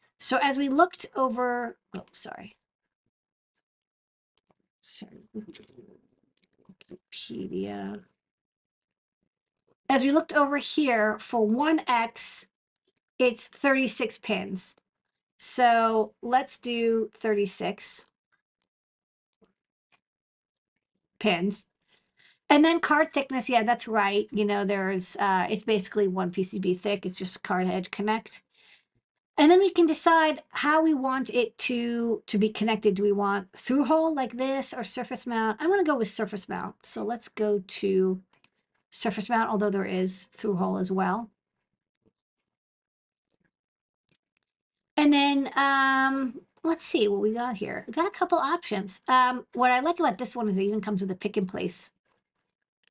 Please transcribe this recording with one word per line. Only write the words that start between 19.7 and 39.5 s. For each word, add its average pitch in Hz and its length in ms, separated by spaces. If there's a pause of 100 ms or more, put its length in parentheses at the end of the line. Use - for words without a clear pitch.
pins. 196 480 (840)
And 294 160
then 339 140
card 311 300
thickness, 269 420
yeah, 233 140
that's 233 240
right. 208 420
You 208 140
know, 202 200
there's, 190 520
uh, 190 340
it's 196 140
basically 208 420
one 185 240
P 190 140
C 196 160
B 185 120
thick. 202 320
It's 185 140
just 185 240
card 185 240
edge 185 240
connect. 214 520 (960)
And 311 140
then 359 80
we 381 120
can 339 160
decide 311 640
how 311 320
we 320 120
want 254 360
it 233 280
to, 233 680
to 214 120
be 214 100
connected. 214 460
Do 190 80
we 208 100
want 196 440
through 269 300
hole 320 280
like 262 220
this 269 360
or 240 120
surface 240 420
mount? 220 340
I'm 311 100
gonna 392 120
go 302 140
with 226 120
surface 202 400
mount. - 360
So - 180
let's 226 260
go 208 380
to 190 540 (720)
surface 214 400
mount, 226 180
although 208 220